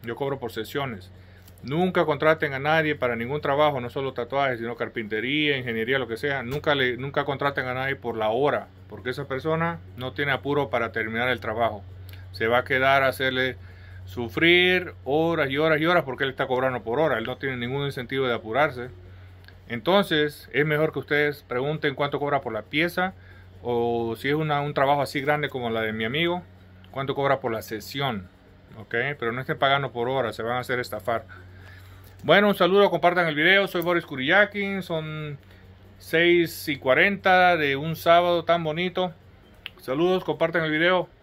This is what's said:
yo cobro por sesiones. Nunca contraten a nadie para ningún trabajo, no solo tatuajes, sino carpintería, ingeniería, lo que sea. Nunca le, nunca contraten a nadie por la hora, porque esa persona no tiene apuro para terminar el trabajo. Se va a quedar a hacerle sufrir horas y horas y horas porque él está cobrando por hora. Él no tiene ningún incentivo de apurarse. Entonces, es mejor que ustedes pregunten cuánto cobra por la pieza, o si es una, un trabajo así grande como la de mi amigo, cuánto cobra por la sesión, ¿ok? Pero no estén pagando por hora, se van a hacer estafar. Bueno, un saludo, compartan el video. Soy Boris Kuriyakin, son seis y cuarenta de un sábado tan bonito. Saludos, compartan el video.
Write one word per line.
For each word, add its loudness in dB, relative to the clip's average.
yo -8
cobro -4
por -8
sesiones. -8
Nunca 0
contraten 2
a -6
nadie 2
para 0
ningún -4
trabajo, 2
no -8
solo -6
tatuajes, -2
sino -6
carpintería, -2
ingeniería, -2
lo -4
que -6
sea. -4
Nunca 0
le, 0
nunca -4
contraten -2
a -4
nadie -4
por -8
la 0
hora, 0
porque -8
esa -8
persona -2
no -8
tiene -2
apuro 0
para -2
terminar -2
el 0
trabajo. -2
Se 0
va 4
a 2
quedar 4
a 2
hacerle 0
sufrir 2
horas 0
y -2
horas 2
y 0
horas 4
porque -4
él -2
está -2
cobrando 0
por -2
hora. 2
Él -4
no -6
tiene -6
ningún -4
incentivo -4
de 0
apurarse. -2
Entonces, 0
es 2
mejor 2
que -6
ustedes -2
pregunten -2
cuánto -2
cobra 0
por -8
la -6
pieza, -2
o -2
si -6
es 2
una, 0
un -4
trabajo 2
así -4
grande 0
como -4
la -2
de -2
mi -4
amigo, -2
cuánto -6
cobra 2
por -4
la -4
sesión, -6
¿ok? -10
Pero -4
no -6
estén -6
pagando 2
por -2
hora, -2
se -8
van -2
a -2
hacer -2
estafar. -4
Bueno, 6
un 4
saludo, 6
compartan 2
el -2
video. 4
Soy -4
Boris 0
Kuriyakin, 0
son -8
seis 2
y -2
cuarenta 6
de 2
un -4
sábado 4
tan 2
bonito. -2
Saludos, 2
compartan 0
el -2
video. 2